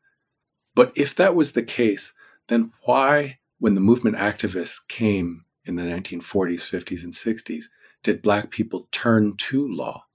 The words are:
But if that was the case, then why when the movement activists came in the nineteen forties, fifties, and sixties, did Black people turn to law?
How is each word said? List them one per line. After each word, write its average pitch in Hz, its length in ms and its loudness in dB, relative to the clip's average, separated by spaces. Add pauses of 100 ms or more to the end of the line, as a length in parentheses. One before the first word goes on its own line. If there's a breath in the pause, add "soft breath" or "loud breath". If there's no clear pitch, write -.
(760)
But 123 220 6
if 139 200 0
that 180 180 4
was 151 180 2
the 123 100 0
case, - 520 -2 (340 soft breath)
then 117 240 0 (120)
why 135 540 2 (240)
when 104 140 4
the 95 40 0
movement 113 360 4
activists 98 600 -4 (120)
came 92 560 -2 (200)
in 90 120 -8
the 87 80 -6
nineteen 87 360 -8
forties, 87 440 -4
fifties, 90 400 -8
and 87 100 -10
sixties, - 560 -6 (320 soft breath)
did - 180 0
Black 104 300 0
people - 400 -6
turn 107 460 2
to 135 360 -2
law? - 320 -8 (100)